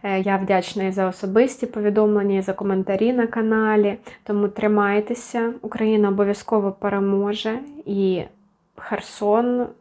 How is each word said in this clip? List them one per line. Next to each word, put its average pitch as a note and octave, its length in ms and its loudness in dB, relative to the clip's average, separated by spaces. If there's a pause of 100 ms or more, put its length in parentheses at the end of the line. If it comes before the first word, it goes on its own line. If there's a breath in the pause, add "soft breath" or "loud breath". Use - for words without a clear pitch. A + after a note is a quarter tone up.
Е, F#3+ 180 -2
я G3 160 2
вдячна F#3+ 480 0
і F#3+ 80 -2
за F#3+ 160 0
особисті A3 580 0
повідомлення, G#3 720 2
і F#3+ 40 0
за F#3+ 100 -4
коментарі G3 600 0
на A#3+ 140 2
каналі. A3 720 2 (260 loud breath)
Тому G3+ 240 0
тримайтеся, G#3+ 1040 0 (100)
Україна G#3+ 460 2
обов'язково G3+ 640 0
переможе, G3+ 880 -2 (280)
і F#3+ 360 0 (540)
Херсон A#3 920 0 (140)